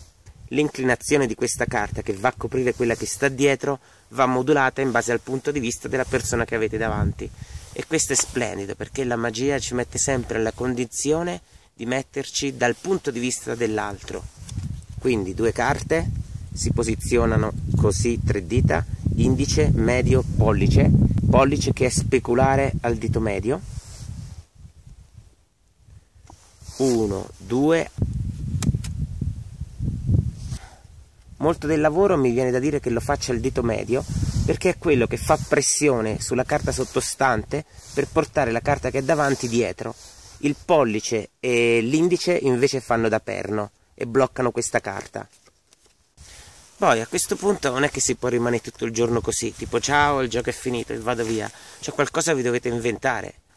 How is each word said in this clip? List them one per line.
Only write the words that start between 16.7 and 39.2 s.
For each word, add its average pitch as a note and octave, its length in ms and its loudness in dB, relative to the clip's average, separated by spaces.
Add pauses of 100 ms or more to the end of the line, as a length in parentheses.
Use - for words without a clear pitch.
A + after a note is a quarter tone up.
posizionano A2+ 800 2 (240)
così, A#2 460 2
tre G#2 220 0
dita, E2+ 400 2 (300)
indice, - 580 4
medio, B2 480 4
pollice, - 720 4 (380)
pollice C3+ 420 4
che B2+ 140 2
è B2 40 4
speculare C3 920 2
al A#2 160 0
dito A2+ 240 0
medio. G#2+ 400 -2 (3250)
Uno, A2 600 2
due. C#3 520 2 (3500)
Molto D#3 280 0
del D3+ 140 2
lavoro E3 380 4
mi C3 140 4
viene B2+ 200 2
da B2+ 80 2
dire C#3+ 200 0
che B2 120 -2
lo A#2 80 0
faccia - 320 -2
al A#2+ 80 0
dito B2+ 240 -2
medio, A2+ 420 -2 (400)
perché E3+ 260 2
è - 60 -2
quello B2+ 300 2
che A#2 100 -4
fa D3+ 200 2
pressione B2 840 2
sulla B2+ 220 0
carta C#3+ 280 -2
sottostante C3 920 -2 (280)
per C#3 140 0
portare A#2+ 440 0
la A2+ 100 0
carta C3+ 300 -2
che C#3 80 -2
è C3+ 40 -4
davanti C#3 440 0